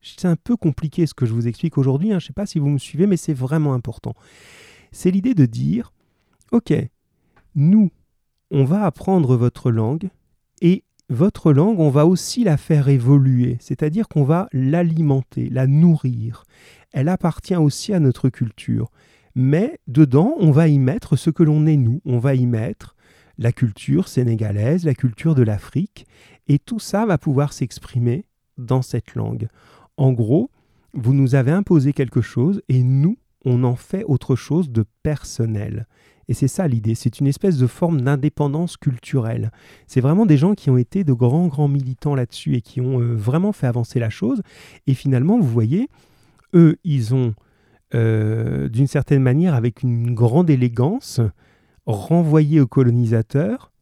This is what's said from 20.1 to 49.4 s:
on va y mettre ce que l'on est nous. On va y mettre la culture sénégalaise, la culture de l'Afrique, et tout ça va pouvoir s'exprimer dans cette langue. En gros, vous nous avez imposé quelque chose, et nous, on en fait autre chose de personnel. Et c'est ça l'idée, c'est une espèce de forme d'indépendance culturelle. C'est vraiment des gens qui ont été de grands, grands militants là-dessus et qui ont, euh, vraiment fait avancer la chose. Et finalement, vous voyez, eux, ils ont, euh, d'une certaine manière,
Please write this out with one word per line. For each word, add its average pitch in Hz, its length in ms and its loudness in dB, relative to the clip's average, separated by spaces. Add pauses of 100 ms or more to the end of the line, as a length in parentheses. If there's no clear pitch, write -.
on 175 140 4
va 160 160 4
y 147 120 4
mettre 139 360 -2
ce 147 140 -2
que 165 140 2
l'on 151 220 2
est 156 120 2
nous. 127 260 0
On 127 140 -2
va 135 180 0
y 127 100 0
mettre 117 500 -6 (420)
la 117 160 -2
culture 135 560 -2
sénégalaise, 113 720 -2
la 143 120 0
culture 135 380 -2
de 131 100 4
l'Afrique, 107 640 -6 (420)
et 147 100 2
tout 226 200 -8
ça 208 260 -4
va 185 120 0
pouvoir 143 360 -2
s'exprimer 120 720 -4 (320)
dans 131 240 -2
cette - 340 -8
langue. 110 320 -6 (480)
En 135 160 2
gros, 123 380 0 (440)
vous 123 200 -2
nous 135 220 2
avez 131 160 2
imposé 160 420 2
quelque 127 280 -2
chose, 143 460 -2
et 127 160 2
nous, 139 340 0 (280)
on 123 180 2
en 123 120 0
fait - 280 -8
autre 131 320 -2
chose 151 360 -4
de 113 120 -2 (200)
personnel. 110 840 -6 (400)
Et 127 60 -2
c'est 139 160 0
ça 185 180 -4
l'idée, 113 260 -2
c'est - 280 -4
une 139 60 2
espèce 160 300 0
de 127 100 2
forme 165 340 -2
d'indépendance 143 760 -2
culturelle. 117 760 -4 (360)
C'est - 140 -2
vraiment 165 240 2
des 156 100 6
gens 170 200 2
qui - 140 -4
ont 127 80 4
été 180 280 -2
de 143 80 2
grands, 127 340 2
grands 143 220 0
militants 139 460 -4
là-dessus 135 400 -4
et 120 60 -2
qui - 200 -10
ont, 127 180 -2
euh, 120 160 -2
vraiment 143 380 -2
fait - 140 -4
avancer 120 320 -2
la 113 100 -2
chose. 226 320 -4 (460)
Et 139 60 2
finalement, 139 460 0
vous 175 80 2
voyez, 120 400 0 (680)
eux, 170 300 6
ils 131 320 -2
ont, 120 180 0 (640)
euh, 113 720 0
d'une 127 200 0
certaine 139 360 0
manière, 151 320 2